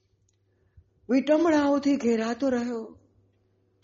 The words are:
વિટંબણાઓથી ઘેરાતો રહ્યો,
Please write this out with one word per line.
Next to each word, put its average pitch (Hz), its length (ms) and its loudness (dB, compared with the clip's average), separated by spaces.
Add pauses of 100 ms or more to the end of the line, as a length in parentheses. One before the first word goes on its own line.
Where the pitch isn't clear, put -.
(1080)
વિટંબણાઓથી 285 880 2
ઘેરાતો 233 520 -2
રહ્યો, 240 340 -4 (1000)